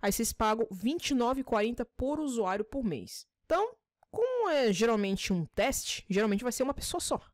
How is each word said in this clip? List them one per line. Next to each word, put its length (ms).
aí 100
vocês 220
pagam 360
vinte 420
e 40
nove 240
e 60
quarenta 400
por 340
usuário 460
por 180
mês. 420
Então, 280
como 380
é 240
geralmente 580
um 140
teste, 640
geralmente 340
vai 80
ser 120
uma 100
pessoa 260
só. 220